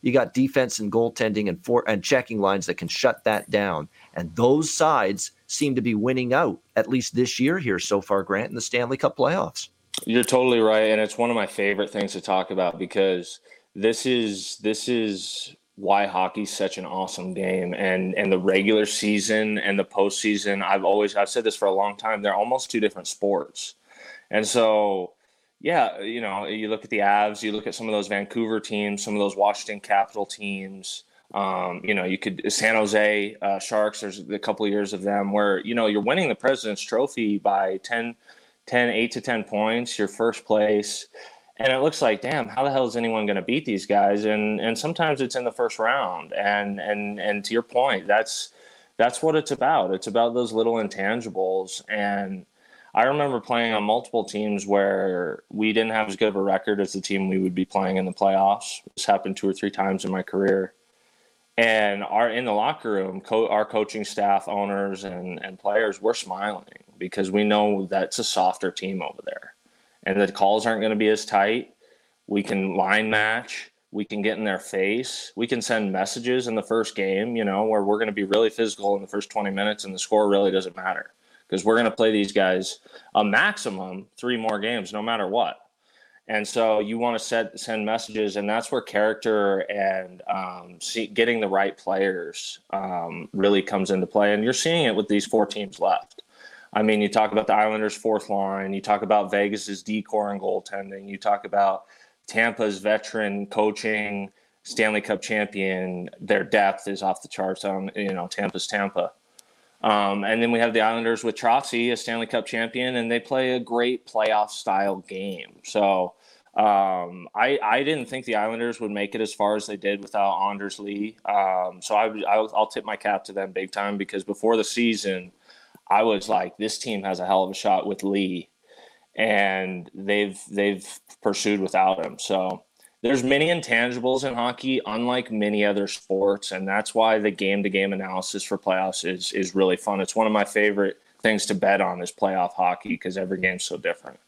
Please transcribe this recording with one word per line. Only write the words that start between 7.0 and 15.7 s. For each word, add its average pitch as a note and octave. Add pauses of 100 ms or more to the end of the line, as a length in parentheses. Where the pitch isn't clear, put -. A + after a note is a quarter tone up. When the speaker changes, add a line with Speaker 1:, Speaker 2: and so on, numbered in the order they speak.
Speaker 1:
this B2
year D3+
here A2+
so G2
far, G2
Grant, G2
in -
the A#2+
Stanley B2
Cup -
playoffs. D#3+ (380)
Speaker 2:
You're B2
totally B2+
right. A2
And G#2+
it's G#2+
one A#2+
of A#2+
my G#2
favorite G2+
things G2+
to F#2
talk F#2+
about, F2+
because F#2 (340)
this A2
is, A2
this G#2+
is G#2+ (200)